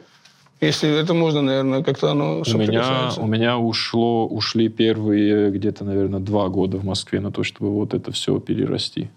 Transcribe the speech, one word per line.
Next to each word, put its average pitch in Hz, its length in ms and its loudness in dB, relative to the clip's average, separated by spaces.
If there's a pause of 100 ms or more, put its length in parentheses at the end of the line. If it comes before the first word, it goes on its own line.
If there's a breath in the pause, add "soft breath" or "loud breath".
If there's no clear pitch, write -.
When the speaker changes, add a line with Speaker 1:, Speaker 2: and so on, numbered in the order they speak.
(640 soft breath)
Speaker 1:
Если 151 260 2
это 156 240 2
можно, 160 300 2
наверное, 135 400 0
как-то 143 280 0
оно 147 140 0
Speaker 2:
У 156 140 -2
меня, 160 60 -4
Speaker 1:
соприкасается. 117 760 0
Speaker 2:
у 110 60 -2
меня 117 320 2
ушло, 117 680 0
ушли 110 440 0
первые 107 800 2
где-то, 98 340 -2
наверное, 98 360 -2
два 101 280 0
года 95 300 0
в 98 60 -6
Москве 95 360 -4
на 98 100 -6
то, 101 120 -4
чтобы 101 280 -4
вот 104 240 -2
это - 160 -6
все - 280 -2
перерасти. - 800 -4